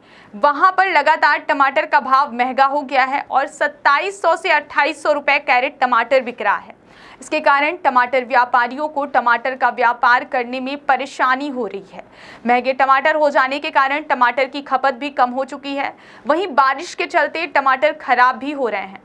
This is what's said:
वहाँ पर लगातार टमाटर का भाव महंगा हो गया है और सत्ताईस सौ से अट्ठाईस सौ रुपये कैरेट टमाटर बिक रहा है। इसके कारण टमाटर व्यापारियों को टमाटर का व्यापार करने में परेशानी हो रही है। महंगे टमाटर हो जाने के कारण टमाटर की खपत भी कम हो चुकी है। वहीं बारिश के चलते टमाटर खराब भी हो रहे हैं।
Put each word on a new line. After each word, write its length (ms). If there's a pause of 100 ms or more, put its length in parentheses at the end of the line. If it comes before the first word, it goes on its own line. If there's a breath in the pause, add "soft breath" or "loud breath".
(340 loud breath)
वहाँ 400
पर 180
लगातार 480
टमाटर 460
का 160
भाव 320
महंगा 340
हो 160
गया 220
है 160
और 280
सत्ताईस 720
सौ 140
से 160
अट्ठाईस 520
सौ 100
रुपये 280
कैरेट 400
टमाटर 400
बिक 200
रहा 160
है। 240 (400 loud breath)
इसके 180
कारण 380
टमाटर 480
व्यापारियों 640
को 180
टमाटर 480
का 160
व्यापार 540
करने 340
में 200
परेशानी 680
हो 200
रही 240
है। 120 (440 loud breath)
महंगे 260
टमाटर 420
हो 140
जाने 300
के 120
कारण 320
टमाटर 440
की 140
खपत 320
भी 180
कम 180
हो 160
चुकी 300
है। 180 (320 loud breath)
वहीं 240
बारिश 460
के 100
चलते 420
टमाटर 460
खराब 420
भी 160
हो 160
रहे 140
हैं। 240